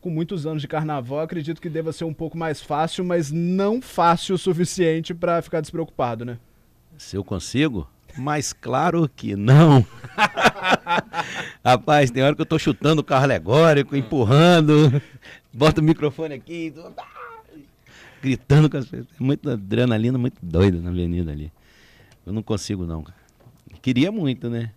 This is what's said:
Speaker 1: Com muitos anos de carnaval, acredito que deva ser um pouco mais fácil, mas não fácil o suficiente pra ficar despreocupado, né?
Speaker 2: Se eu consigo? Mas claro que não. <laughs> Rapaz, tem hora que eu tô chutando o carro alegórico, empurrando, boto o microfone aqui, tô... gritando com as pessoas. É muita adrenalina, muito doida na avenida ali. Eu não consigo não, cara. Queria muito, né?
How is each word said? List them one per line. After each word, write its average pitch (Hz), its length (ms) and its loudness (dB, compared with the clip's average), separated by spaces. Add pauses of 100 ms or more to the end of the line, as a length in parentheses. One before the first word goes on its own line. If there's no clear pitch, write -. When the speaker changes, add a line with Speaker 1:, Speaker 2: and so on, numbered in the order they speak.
Speaker 1:
Com 180 100 -6
muitos 165 340 -4
anos 156 160 -6
de 143 60 -10
carnaval, 147 540 -6
acredito 160 380 -8
que - 80 -12
deva 160 240 -6
ser - 120 -10
um 165 100 -8
pouco 160 240 -10
mais 160 240 -6
fácil, 175 420 -4
mas 170 280 -2
não 190 500 -2
fácil 175 540 0
o - 20 -4
suficiente 170 800 -2
pra 170 260 -2
ficar 160 200 -6
despreocupado, 135 640 -6
né? 120 140 -10 (580)
Speaker 2:
Se - 220 -12
eu 98 60 -6
consigo? 113 680 -4 (260)
Mas 143 380 -6
claro 156 600 -2
que 104 200 -8
não. 135 480 6 (320)
<laughs> - 1500 -2
Rapaz, 127 460 4
tem 131 120 -2
hora 147 120 2
que 160 60 -6
eu 151 40 0
tô 160 140 0
chutando 147 420 0
o - 20 -6
carro 135 200 2
alegórico, 139 720 2
empurrando, 147 1040 4 (520)
boto 151 280 2
o - 20 2
microfone 151 520 0
aqui, 160 400 -12
tô... 165 80 -20 (1400)
gritando 143 480 4
com 151 80 -4
as 127 80 -6
pessoas. 120 220 -14 (120)
É 123 40 -4
muita 143 300 -2
adrenalina, 113 640 0
muito 123 240 -4
doida 87 380 2
na 87 100 -8
avenida 87 420 -4
ali. 76 200 -10 (720)
Eu 92 80 -10
não 110 100 -6
consigo 101 420 -6
não, 82 180 -8
cara. 80 140 -20 (640)
Queria 131 300 0
muito, 139 380 -4
né? 117 280 -6